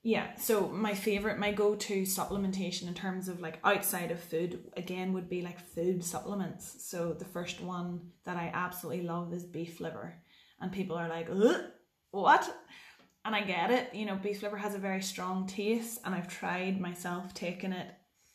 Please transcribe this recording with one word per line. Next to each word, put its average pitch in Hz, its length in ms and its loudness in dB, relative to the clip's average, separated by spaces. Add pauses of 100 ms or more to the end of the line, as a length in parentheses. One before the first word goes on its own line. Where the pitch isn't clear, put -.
Yeah, - 340 2
so 202 320 4
my 202 260 0
favourite, 202 440 2
my 302 140 2
go-to 208 520 4
supplementation 190 840 0
in 175 60 -4
terms 185 340 -2
of, 180 140 -4
like, 160 200 -6
outside 185 480 4
of 175 80 0
food, 170 560 -2
again, 185 380 -2
would 180 160 -2
be, 180 140 -2
like, 175 180 -8
food 175 420 0
supplements. - 880 -4
So 170 240 -2
the 156 140 -6
first - 340 -6
one 175 500 -4 (140)
that 175 140 -4
I 170 160 -2
absolutely 180 500 -2
love 170 300 -2
is 175 100 -4
beef 170 340 -6
liver. 165 360 -6 (440)
And 185 140 -4
people 180 240 -2
are 170 120 -2
like, 165 220 -4
"Ugh, 226 340 6 (480)
what?" - 360 8 (760)
And 214 100 2
I 202 60 4
get 185 280 2
it, 247 240 4
you 208 120 -4
know, 196 100 -2
beef 196 260 -2
liver 208 140 -2
has 202 180 -2
a 196 40 -4
very 190 240 0
strong 185 440 -2
taste, 214 560 0
and 190 120 -2
I've 175 140 -4
tried 185 520 0
myself 180 540 -4
taking 185 400 -4
it - 200 -6 (400)